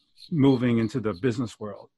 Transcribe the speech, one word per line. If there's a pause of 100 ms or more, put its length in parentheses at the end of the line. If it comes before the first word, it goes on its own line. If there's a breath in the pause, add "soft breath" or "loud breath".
(300)
moving
into
the
business
world.